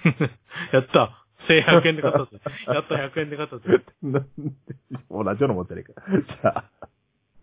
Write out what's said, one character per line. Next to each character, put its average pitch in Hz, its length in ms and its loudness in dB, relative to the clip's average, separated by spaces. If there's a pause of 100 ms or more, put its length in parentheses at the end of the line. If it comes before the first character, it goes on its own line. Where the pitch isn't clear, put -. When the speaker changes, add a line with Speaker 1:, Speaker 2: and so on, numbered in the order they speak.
Speaker 1:
円。 151 260 0 (400)
Speaker 2:
<laughs> - 20 -
や 131 80 6
っ 127 80 0
た。 - 360 0 (240)
千 160 140 6
百 165 260 6
円 160 80 0
で 151 60 -8
買 143 80 0
っ - 40 2
た 139 120 -2
ぜ。 101 140 -20 (140)
Speaker 1:
<laughs> - 120 -16
Speaker 2:
や 135 140 -2
っ - 60 -8
た、 156 120 -4
百 139 220 -6
円 151 100 -6
で 147 60 -10
買 151 100 -8
っ - 20 -14
た 123 100 -14
ぜ。 156 260 2 (180)
Speaker 1:
な 139 180 -2
ん - 20 0 (140)
で、 143 400 -12 (340)
同 101 120 -6
じ 101 180 -2
よ 139 60 4
う - 20 2
な 113 60 0
も 90 100 -4
ん - 20 -10
じ 87 60 -16
ゃ 85 40 -12
ね 87 120 -14
え - 40 -20
か。 - 160 -20
じ 190 240 0 (140)
ゃ - 120 -6
あ。 - 120 -12 (720)